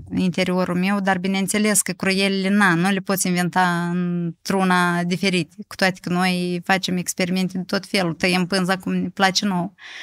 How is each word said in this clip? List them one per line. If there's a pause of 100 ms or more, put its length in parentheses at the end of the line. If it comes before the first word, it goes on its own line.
(160)
interiorul
meu,
dar
bineînțeles
că
croielile,
na,
nu
le
poți
inventa
într-una
diferit, (140)
cu
toate
că
noi
facem
experimente
de
tot
felul,
tăiem
pânza
cum
ne
place
nouă (300)